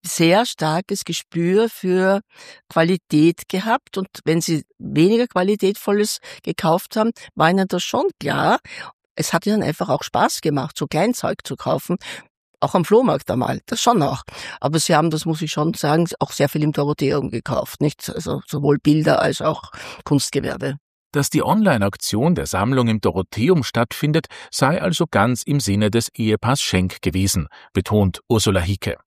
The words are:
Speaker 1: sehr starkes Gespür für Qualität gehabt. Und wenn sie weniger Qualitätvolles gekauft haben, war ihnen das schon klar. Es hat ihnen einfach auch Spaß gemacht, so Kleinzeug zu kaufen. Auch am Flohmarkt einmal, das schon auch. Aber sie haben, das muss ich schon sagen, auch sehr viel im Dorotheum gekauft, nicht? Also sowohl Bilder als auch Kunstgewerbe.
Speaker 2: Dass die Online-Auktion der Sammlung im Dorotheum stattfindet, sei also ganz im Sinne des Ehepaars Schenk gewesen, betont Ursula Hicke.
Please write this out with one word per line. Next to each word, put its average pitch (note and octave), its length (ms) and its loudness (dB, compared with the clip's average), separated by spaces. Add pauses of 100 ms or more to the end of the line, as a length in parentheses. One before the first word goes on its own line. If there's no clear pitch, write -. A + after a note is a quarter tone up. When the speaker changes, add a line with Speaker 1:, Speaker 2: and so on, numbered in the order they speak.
Speaker 1:
sehr F3 400 4
starkes E3 600 -4
Gespür F3+ 640 0
für F#3+ 520 0 (480)
Qualität E3 800 2
gehabt. A3 500 -4
Und - 120 -6 (160)
wenn E3 160 2
sie D#3+ 220 -2 (140)
weniger G3+ 500 2
Qualitätvolles G#3 920 0 (240)
gekauft - 540 -2
haben, A3+ 140 2 (220)
war D#3+ 160 2
ihnen F#3+ 180 2
das F3+ 160 -4
schon D4 240 -2 (120)
klar. D3 400 0 (560)
Es - 160 -4
hat - 140 -2
ihnen G#3 180 0
einfach D#3 240 -4
auch C3+ 160 0
Spaß - 380 0
gemacht, D3 360 -2
so D3+ 80 -2
Kleinzeug - 600 -2
zu C#3 100 -8
kaufen. - 420 -2 (640)
Auch - 140 -2
am F3 80 4
Flohmarkt G3+ 480 2
einmal, A#2 360 -2
das - 140 -4
schon A#3 200 4
auch. B2+ 220 -2 (360)
Aber D#3 200 0
sie F3 140 2
haben, D#3 180 4
das D#3 140 -4
muss D#3+ 160 -4
ich D#3 100 -6
schon D#3 220 -2
sagen, D#3+ 320 0 (140)
auch - 120 -4
sehr - 180 0
viel D3+ 140 -2
im D3+ 100 0
Dorotheum C#3+ 560 -2
gekauft, - 500 -6
nicht? - 300 -2
Also D#3 380 -6
sowohl C#3+ 320 0
Bilder D3+ 420 4
als - 200 -2
auch - 300 -4 (320)
Kunstgewerbe. C#3 720 -2 (380)
Speaker 2:
Dass C#3+ 160 0
die D3+ 120 2
Online-Auktion C#3 920 2
der C#3 120 -4
Sammlung A#2 420 2
im A2 100 0
Dorotheum G#2+ 640 0
stattfindet, D3 640 -2 (240)
sei C#3 300 0
also E3+ 280 0
ganz A#2 340 2
im C#3+ 180 0
Sinne G2+ 280 2
des A#2 240 0
Ehepaars A2 480 0
Schenk F#2 400 0
gewesen, F2+ 460 0 (240)
betont G2+ 560 2
Ursula G#2 320 2
Hicke. F#2 480 -4